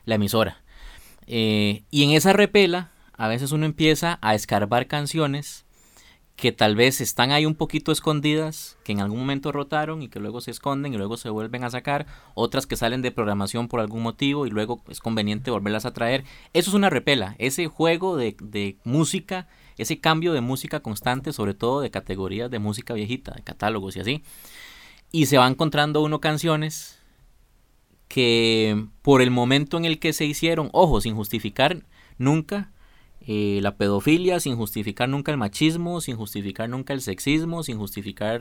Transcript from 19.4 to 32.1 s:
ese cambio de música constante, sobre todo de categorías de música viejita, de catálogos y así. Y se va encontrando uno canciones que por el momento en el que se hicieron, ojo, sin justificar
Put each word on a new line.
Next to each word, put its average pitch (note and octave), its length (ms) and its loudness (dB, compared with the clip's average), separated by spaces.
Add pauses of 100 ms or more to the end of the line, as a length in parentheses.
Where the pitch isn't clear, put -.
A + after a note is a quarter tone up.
ese E3+ 200 -4
cambio D#3+ 340 0
de D3 80 0
música B2+ 380 -4
constante, B2+ 540 -4
sobre G2+ 220 -2
todo B2+ 260 0
de B2+ 100 -4
categorías F#2+ 640 -6
de A#2 80 -4
música G#2+ 340 -6
viejita, G#2+ 380 -6
de - 100 -14
catálogos G2+ 540 -4
y F#2+ 40 -6
así. C3 220 -4 (880)
Y D#3 160 4
se C3+ 120 4
va B2+ 100 8
encontrando D3+ 540 0
uno D3+ 180 -2
canciones D#3 800 -4 (1080)
que A2+ 800 4 (160)
por C3+ 200 8
el B2+ 100 4
momento C3+ 440 2
en E3+ 100 0
el D#3 120 0
que E3 140 0
se D#3+ 120 -2
hicieron, D#3 480 0
ojo, D3 280 6
sin A2 160 -2
justificar A#2 640 -2 (340)